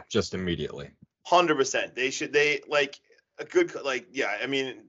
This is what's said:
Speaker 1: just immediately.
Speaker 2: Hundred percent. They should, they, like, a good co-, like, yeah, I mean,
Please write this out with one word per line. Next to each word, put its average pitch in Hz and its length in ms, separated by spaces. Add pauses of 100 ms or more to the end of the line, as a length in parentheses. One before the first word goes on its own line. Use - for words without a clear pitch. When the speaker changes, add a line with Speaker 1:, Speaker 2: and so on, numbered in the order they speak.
Speaker 1:
just - 240
immediately. 78 580 (340)
Speaker 2:
Hundred 170 300
percent. 127 400
They 131 160
should, 143 200
they, 147 360
like, 143 320 (400)
a 151 60
good 170 280
co-, 143 100
like, 127 280
yeah, 107 300
I 123 60
mean, 131 420